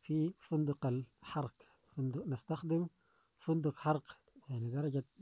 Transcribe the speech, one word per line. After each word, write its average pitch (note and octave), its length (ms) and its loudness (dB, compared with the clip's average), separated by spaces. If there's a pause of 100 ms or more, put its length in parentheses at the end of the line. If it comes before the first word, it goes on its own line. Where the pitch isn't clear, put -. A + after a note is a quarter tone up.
في D#3 380 0
فندق D3 460 0
الحرق. C3 680 -4 (420)
فندق، C#3 320 -2
نستخدم E3 600 0 (520)
فندق D#3+ 360 2
حرق، D3+ 280 2 (460)
يعني A#2 220 -2
درجة، C#3 320 0 (180)